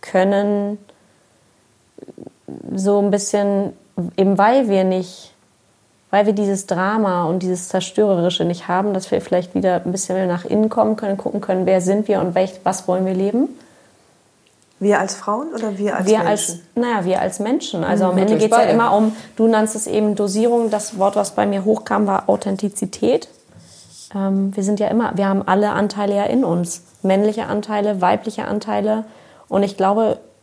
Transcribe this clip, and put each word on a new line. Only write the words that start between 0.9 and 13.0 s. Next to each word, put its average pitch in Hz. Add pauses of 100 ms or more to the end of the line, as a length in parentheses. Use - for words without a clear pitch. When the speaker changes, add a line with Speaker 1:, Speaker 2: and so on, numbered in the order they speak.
Speaker 1:
so 202
ein 202
bisschen, 202 (420)
eben 196
weil 233
wir 190
nicht, 185 (800)
weil 202
wir 208
dieses 196
Drama 190
und 175
dieses 180
Zerstörerische 180
nicht 175
haben, 196
dass 185
wir -
vielleicht 180
wieder 185
ein 180
bisschen 190
mehr 190
nach 180
innen 214
kommen 220
können, 196
gucken 202
können, 185
wer 185
sind 196
wir 196
und 180
welch-, 190
was 190
wollen 185